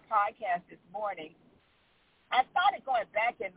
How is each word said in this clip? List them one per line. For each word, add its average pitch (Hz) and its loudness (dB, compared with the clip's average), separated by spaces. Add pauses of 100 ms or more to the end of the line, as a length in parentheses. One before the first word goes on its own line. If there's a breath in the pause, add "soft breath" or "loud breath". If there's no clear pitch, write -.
podcast 202 -2
this 170 -20 (100)
morning, 185 -8 (960)
I 254 2
started 370 2
going 240 0
back 226 0
in 196 -6